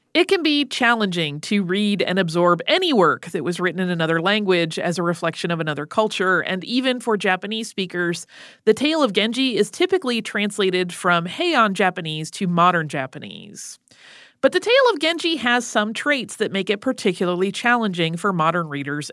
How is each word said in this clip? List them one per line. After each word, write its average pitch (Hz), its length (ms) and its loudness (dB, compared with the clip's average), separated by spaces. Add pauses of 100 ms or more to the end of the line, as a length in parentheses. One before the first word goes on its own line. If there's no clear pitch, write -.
(140)
It 320 120 4
can 381 160 0
be 294 220 2
challenging 196 800 0
to 202 200 0
read 202 380 0
and 180 180 0
absorb 175 480 2
any 339 280 2
work 160 320 4
that 170 180 -6
was 175 160 -4
written 175 180 -2
in 185 120 0
another 165 320 0
language 185 560 2
as 175 200 -2
a 180 40 -2
reflection 170 480 -2
of 165 100 -2
another 151 260 -4
culture, 190 540 2
and 185 240 -4
even 254 340 0
for 226 180 0
Japanese 208 520 -2
speakers, 175 580 -4 (380)
the 214 100 6
Tale 302 280 2
of 220 100 2
Genji 226 440 0
is 208 140 2
typically 294 520 0
translated 190 720 -2
from 175 320 0
Heian 240 480 0
Japanese 165 580 -2
to 190 160 -4
modern 175 400 4
Japanese. 104 920 -10 (600)
But 262 120 4
the 370 80 0
Tale 403 120 0 (200)
of 302 80 -4
Genji 330 360 0
has 240 300 0
some 214 260 -2
traits 269 440 -2
that 202 160 -2
make 190 180 -2
it 202 100 0
particularly 185 720 0
challenging 190 640 0
for 196 160 -2
modern 165 360 0
readers 143 440 -6